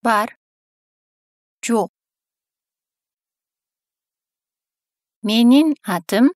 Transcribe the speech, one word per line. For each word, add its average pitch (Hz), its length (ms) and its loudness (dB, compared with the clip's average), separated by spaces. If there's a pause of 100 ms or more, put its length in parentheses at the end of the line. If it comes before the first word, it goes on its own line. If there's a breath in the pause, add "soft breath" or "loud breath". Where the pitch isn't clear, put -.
Бар. 220 340 -4 (1300)
Жок. 220 240 -2 (3250)
Менин 240 600 2
атым. 202 540 -2